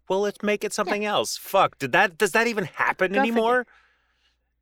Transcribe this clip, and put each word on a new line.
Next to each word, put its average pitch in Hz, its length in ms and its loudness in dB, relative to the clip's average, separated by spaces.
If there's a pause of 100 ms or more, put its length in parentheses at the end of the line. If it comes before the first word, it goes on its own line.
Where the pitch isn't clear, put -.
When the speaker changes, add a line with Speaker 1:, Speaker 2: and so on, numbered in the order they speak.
Speaker 1:
Well, 190 120 0
let's 202 220 -4
make 208 200 -2
it 208 100 -6
something 208 300 -2
Speaker 2:
Yeah. 208 120 -4
Speaker 1:
else." 117 220 -2
Fuck, - 420 0
did 135 140 -6
that, 180 240 4
does 202 140 0
that 226 160 2
even 208 200 -2
happen 135 460 -2
Speaker 2:
Go 202 100 2
figure. 233 100 0
Speaker 1:
anymore? 233 340 2 (960)